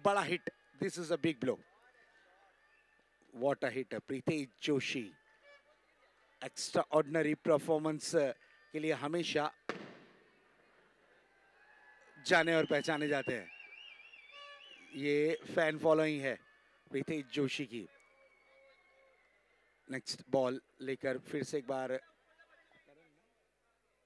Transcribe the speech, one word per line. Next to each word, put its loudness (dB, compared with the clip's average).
बड़ा 4
hit, -4
this -2
is -4
a 2
big 0
blow। 2
What 0
a 0
hit, -6
प्रीतेश -4
जोशी -2
Extraordinary 0
performance 2
के -2
लिए 0
हमेशा -2
जाने 6
और 4
पहचाने 0
जाते 0
हैं। -6
ये 2
fan 2
following 4
है -4
प्रीतेश -4
जोशी -2
की। -10
Next -8
ball 2
लेकर -4
फिर -6
से -4
एक -10
बार -4